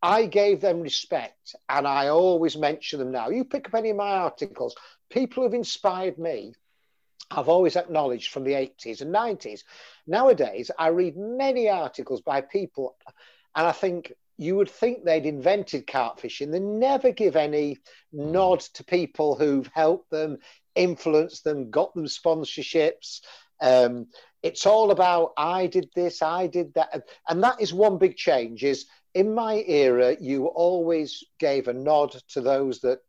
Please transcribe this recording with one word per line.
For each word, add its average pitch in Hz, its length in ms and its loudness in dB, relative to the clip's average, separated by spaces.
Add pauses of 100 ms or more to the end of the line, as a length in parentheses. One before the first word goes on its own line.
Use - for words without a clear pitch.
I 214 220 4
gave 202 340 2
them 175 220 0
respect, - 720 -8 (100)
and 139 220 0
I 139 200 0
always 165 500 4
mention 151 400 -4
them 127 120 -4
now. 123 200 -4
You 233 120 -2
pick 277 260 -8
up - 60 -14
any 226 140 0
of 214 80 -2
my 202 140 -4
articles, 151 640 -4 (320)
people 247 340 -2
who've 233 120 0
inspired 185 640 -4
me, 131 360 -8 (760)
I've 139 180 -4
always 175 260 4
acknowledged 151 560 -2
from 135 140 -8
the 135 80 -2
eighties 135 480 -6
and 143 100 -10
nineties. 196 540 -6 (420)
Nowadays, 156 720 2
I 160 100 2
read 170 280 0
many 240 540 -2
articles 143 500 -4
by 139 220 -2
people, 156 540 -6 (600)
and 160 100 2
I 165 60 2
think 175 400 -4 (240)
you 175 200 -2
would 196 120 2
think 240 360 -2
they'd 160 200 2
invented 151 600 0
carp 123 340 -2
fishing. 143 300 -8
They 170 100 -2
never 247 500 2
give 190 240 0
any 151 440 0 (340)
nod 170 480 2 (140)
to - 100 -18
people 156 520 0
who've 139 360 0
helped 160 380 0
them, 156 260 -4 (380)
influenced 165 680 0
them, 139 260 -4
got 147 240 0
them 165 100 -6
sponsorships. 160 1160 -2 (420)
Um, 123 460 4 (340)
it's - 240 -2
all 214 240 6
about, 175 480 4
"I 180 280 0
did 175 280 -2
this, 175 260 -2
I 170 260 0
did 165 280 -4
that." 160 180 0
And, 156 100 -8 (240)
and 165 180 0
that 247 180 2
is 170 100 -4
one 196 240 4
big 185 200 2
change, 117 480 0
is 135 200 0 (300)
in 202 180 2
my 220 360 -2
era, 135 520 4
you 135 260 -2
always 170 760 0 (160)
gave 139 300 0
a 120 40 -2
nod 147 380 2 (200)
to 139 100 -6
those 135 400 0
that 127 180 0 (100)